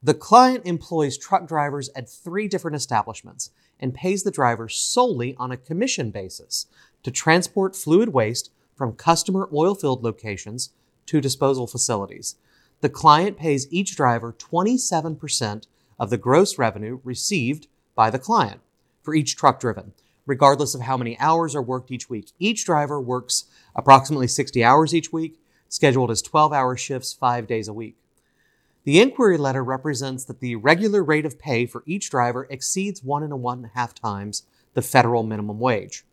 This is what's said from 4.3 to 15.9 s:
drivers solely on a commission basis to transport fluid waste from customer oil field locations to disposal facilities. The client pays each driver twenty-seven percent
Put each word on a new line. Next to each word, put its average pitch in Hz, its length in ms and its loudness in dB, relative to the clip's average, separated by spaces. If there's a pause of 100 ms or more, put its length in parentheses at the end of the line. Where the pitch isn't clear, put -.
drivers 117 460 -2
solely 139 600 -2
on 123 140 -8
a 127 60 -8
commission 160 540 -6
basis - 560 -10 (360)
to - 80 -8
transport 180 640 0
fluid 202 360 2
waste 120 400 0 (260)
from 123 160 -4
customer 185 640 0
oil 170 200 2
field 131 300 -4
locations 107 680 -8 (360)
to 156 140 0
disposal 135 460 0
facilities. 110 680 -6 (460)
The 143 80 2
client 156 480 4
pays 143 320 -2
each 190 260 -4
driver 117 420 0
twenty-seven 175 760 -2
percent 110 500 -6 (320)